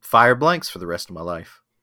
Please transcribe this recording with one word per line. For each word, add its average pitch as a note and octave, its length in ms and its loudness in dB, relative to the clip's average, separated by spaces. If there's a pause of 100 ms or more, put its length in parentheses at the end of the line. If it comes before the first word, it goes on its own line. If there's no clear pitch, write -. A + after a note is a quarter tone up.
Fire A#2+ 340 4
blanks D#3+ 340 0
for F#2 100 -14
the F2 80 -10
rest E2+ 220 -6
of F2+ 60 -14
my D#2+ 60 -12
life. E2 400 -10 (220)